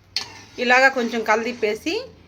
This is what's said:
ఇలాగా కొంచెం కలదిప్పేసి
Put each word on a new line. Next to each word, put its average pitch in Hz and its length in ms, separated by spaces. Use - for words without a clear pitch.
ఇలాగా 247 320
కొంచెం 233 320
కలదిప్పేసి 226 680